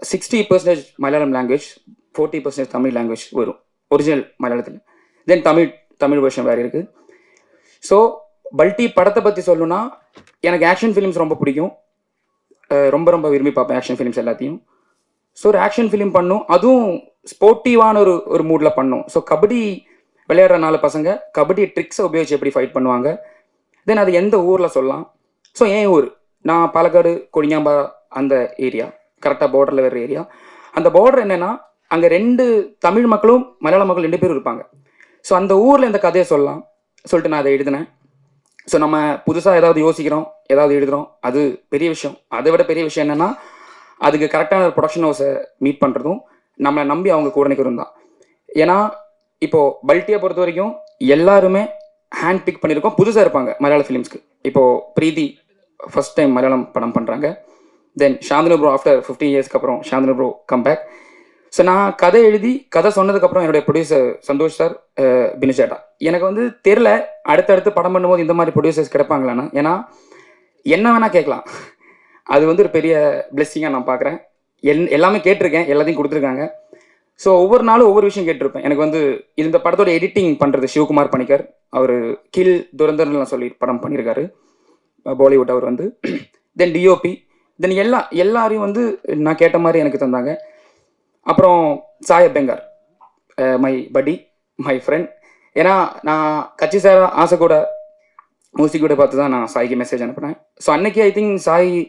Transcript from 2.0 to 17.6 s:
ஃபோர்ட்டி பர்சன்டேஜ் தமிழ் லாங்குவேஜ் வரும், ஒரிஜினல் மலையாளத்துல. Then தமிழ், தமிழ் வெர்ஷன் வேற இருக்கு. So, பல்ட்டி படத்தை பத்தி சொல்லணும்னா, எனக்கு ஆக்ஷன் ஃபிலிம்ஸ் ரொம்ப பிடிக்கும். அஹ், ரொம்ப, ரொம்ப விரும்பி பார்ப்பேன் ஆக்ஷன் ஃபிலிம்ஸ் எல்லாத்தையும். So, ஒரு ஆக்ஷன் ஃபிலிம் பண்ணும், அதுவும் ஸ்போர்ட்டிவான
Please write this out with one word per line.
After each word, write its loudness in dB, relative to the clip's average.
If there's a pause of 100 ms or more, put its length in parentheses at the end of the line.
ஃபோர்ட்டி -4
பர்சன்டேஜ் -8
தமிழ் -4
லாங்குவேஜ் -6
வரும், -6 (320)
ஒரிஜினல் 0 (160)
மலையாளத்துல. -6 (500)
Then 2
தமிழ், 2 (280)
தமிழ் 0
வெர்ஷன் -2
வேற -2
இருக்கு. -6 (1040)
So, 2 (600)
பல்ட்டி 0
படத்தை 2
பத்தி 0
சொல்லணும்னா, 0 (600)
எனக்கு 0
ஆக்ஷன் 0
ஃபிலிம்ஸ் -2
ரொம்ப -2
பிடிக்கும். -4 (1000)
அஹ், 2
ரொம்ப, 2
ரொம்ப 0
விரும்பி 0
பார்ப்பேன் -2
ஆக்ஷன் -6
ஃபிலிம்ஸ் -6
எல்லாத்தையும். -6 (800)
So, -2
ஒரு 4
ஆக்ஷன் 0
ஃபிலிம் -2
பண்ணும், 0
அதுவும் 2 (220)
ஸ்போர்ட்டிவான 2